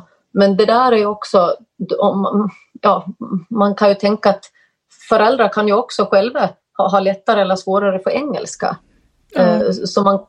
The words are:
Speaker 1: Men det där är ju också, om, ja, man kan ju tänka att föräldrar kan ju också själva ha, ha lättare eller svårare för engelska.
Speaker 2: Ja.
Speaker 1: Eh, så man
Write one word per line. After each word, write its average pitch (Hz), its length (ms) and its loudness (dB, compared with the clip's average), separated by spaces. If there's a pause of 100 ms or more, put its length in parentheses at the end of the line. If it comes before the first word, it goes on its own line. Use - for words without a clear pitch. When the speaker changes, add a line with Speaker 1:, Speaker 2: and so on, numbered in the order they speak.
(340)
Speaker 1:
Men 196 240 2
det 208 80 4
där 240 260 4
är 226 60 2
ju 208 80 2
också, 196 500 0 (440)
om, 196 500 0 (320)
ja, 190 240 2 (440)
man 202 260 0
kan 202 140 2
ju 202 60 2
tänka 208 340 0
att - 160 -2 (640)
föräldrar 220 400 2
kan 208 180 -2
ju 202 60 2
också 220 320 -2
själva 226 440 0 (280)
ha, 190 120 0
ha 196 100 2
lättare 196 420 0
eller 190 140 0
svårare 190 440 -2
för - 100 -4
engelska. - 680 -6 (560)
Speaker 2:
Ja. - 80 0
Speaker 1:
Eh, 214 300 2
så 196 300 -4
man 196 280 2